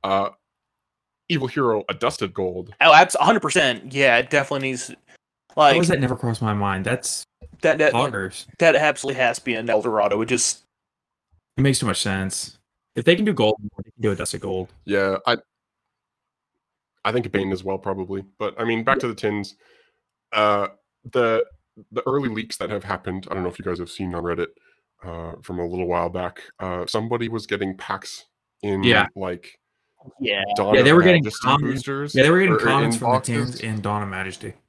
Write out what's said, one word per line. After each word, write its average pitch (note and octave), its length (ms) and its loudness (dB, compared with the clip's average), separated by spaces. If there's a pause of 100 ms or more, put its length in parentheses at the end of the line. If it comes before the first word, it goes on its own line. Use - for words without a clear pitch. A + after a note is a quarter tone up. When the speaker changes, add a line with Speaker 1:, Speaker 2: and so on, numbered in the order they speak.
Speaker 1:
Uh, G2 240 0 (960)
Evil C3 220 -2
Hero, A#2 400 0
a G2 40 -4
dusted G#2 400 -2
gold. F#2 460 -6
Speaker 2:
Oh, D#3 140 8
abs-, E3+ 220 8
a - 100 2
hundred G#3+ 160 4
percent. C#3 520 0
Yeah, C3+ 220 4
it B2 140 2
definitely C#3 400 -2
needs, B2+ 200 -8 (680)
like D3 160 8
Speaker 3:
How E3+ 80 4
has E3+ 80 2
that D#3+ 100 2
never B2+ 160 0
crossed A#2 260 -4
my A2 120 0
mind? G2 320 -2
That's - 400 -6 (360)
Speaker 2:
that, D#3 180 2
that, D3+ 120 4
Speaker 3:
bonkers. A2+ 540 -2 (140)
Speaker 2:
that D#3+ 180 6
absolutely C#3 420 0
has A#2+ 200 2
to - 40 -18
be A#2+ 120 -2
an A#2 140 -6
El G#2+ 120 2
Dorado. G#2+ 400 0
It A2 60 -2
just - 360 -2 (920)
Speaker 3:
It C3 40 0
makes C3+ 180 2
too A#2+ 80 -2
much F#2 140 -2
sense. F#2+ 560 -4 (380)
If A#2 80 -4
they F3 140 4
can G#3 80 0
do G#3 80 2
gold, - 280 2
they - 220 -12
can - 160 -18
do G#2 120 0
a F#2+ 40 -2
dusted - 240 -8
gold. F#2 320 -6 (140)
Speaker 1:
Yeah, G2 320 0 (100)
I, A#2+ 100 0 (1700)
I G#2 80 0
think A2+ 220 -2
Bane G2 180 0
as F#2 140 -6
well, F#2+ 140 -4
probably. F#2+ 440 -6 (160)
But, G2+ 180 -6
I A2+ 60 -6
mean, A2+ 220 -2
back C3 120 2
Speaker 2:
Yeah. - 40 -4
Speaker 1:
to B2+ 80 -4
the A#2 60 -8
tins. G#2 400 -4 (760)
Uh, G#2 380 4 (420)
the, A#2 340 2 (460)
the A#2 160 -6
early C3+ 220 0
leaks A2 280 -8
that F#2 120 -8
have G2+ 160 -6
happened, F#2+ 440 -6
I - 40 -6
don't F#2+ 100 -4
know F2+ 60 -2
if F2 100 -14
you F#2 60 -10
guys F2 140 -4
have F2 100 -10
seen F2+ 260 -6
on E2+ 80 -6
Reddit, E2+ 240 -2 (560)
uh, E2 300 -12 (100)
from F2+ 160 -8
a E2+ 60 -4
little F2+ 220 -4
while F2 220 -2
back, F2+ 320 -8 (180)
uh, F2+ 280 -6
somebody A2+ 420 -4
was A2 160 -8
getting G2 320 -4
packs - 480 -10 (380)
in, G2 200 -2
Speaker 3:
Yeah. G#2+ 220 4 (100)
Speaker 1:
like, F2+ 440 -10 (600)
Speaker 2:
Yeah. G2+ 240 -2 (120)
Speaker 1:
Dawn G#2 180 2
Speaker 3:
Yeah, G#2 80 6
they C#3+ 100 6
Speaker 1:
of D#3+ 60 8
Speaker 3:
were F3+ 60 6
getting F3 200 6
Speaker 1:
Majesty G#2+ 220 -6
Speaker 3:
comments, C#3 280 0
Speaker 1:
boosters, C#3 420 -6
Speaker 3:
yeah, C3 80 6
they D3+ 80 6
were F3+ 80 6
getting F#3+ 140 2
Speaker 1:
or, A2 40 2
or - 20 2
Speaker 3:
comments A#2+ 360 2
Speaker 1:
in A2+ 60 -6
Speaker 3:
from A#2 100 0
the - 60 4
Speaker 1:
boxes. B2 180 -4 (160)
Speaker 3:
tins B2 80 -12
in A2 220 -6
Dawn G#2 200 -2
of G2+ 80 -8
Majesty. F#2+ 440 -10 (160)